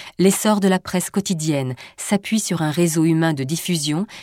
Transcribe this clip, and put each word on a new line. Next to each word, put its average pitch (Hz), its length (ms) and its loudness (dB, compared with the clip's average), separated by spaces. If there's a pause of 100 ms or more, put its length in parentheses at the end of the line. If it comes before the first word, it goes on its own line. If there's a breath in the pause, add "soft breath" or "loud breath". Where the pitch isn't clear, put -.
(200 loud breath)
L'essor 202 400 4
de 190 80 2
la 185 100 4
presse - 320 -4
quotidienne 156 640 -2 (220 loud breath)
s'appuie 208 440 -2
sur 165 220 -2
un 151 80 0
réseau 165 340 2
humain 160 300 2
de 135 80 -4
diffusion 160 640 -2 (160 loud breath)